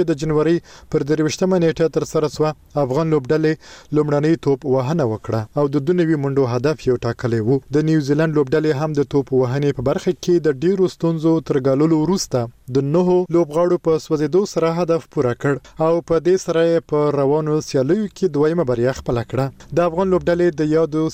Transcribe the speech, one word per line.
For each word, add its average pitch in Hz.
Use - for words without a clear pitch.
د -
جنوري 156
پر 143
درویشتمه 170
نیټه 160
ترسره 151
سوه، 151
افغان 139
لوبډلې 156
لومړنۍ 147
توپ 139
وهنه 131
وکړه 110
او 147
د 139
دوه 180
نوي 160
منډو 135
هدف 139
یې 123
ټاکلی 117
و. 135
د 156
نیوزیلینډ 156
لوبډلې 156
هم 156
د 147
توپ 139
وهنې 131
په 131
برخه 180
کې -
د 143
ډیرو 185
ستونزو 165
تر 147
ګاللو 143
وروسته 170
د -
نهو 180
لوبغاړو 170
په 165
سوځېدو 151
سره 165
هدف 165
پوره 123
کړ 143
او 170
په 165
دې 180
سره 165
یې 165
په 147
روانو 151
سیالیو 160
کې 190
دویمه 156
بریا 123
خپله 120
کړه. 135
د -
افغان 180
لوبډلې 175
د 151
یادو 156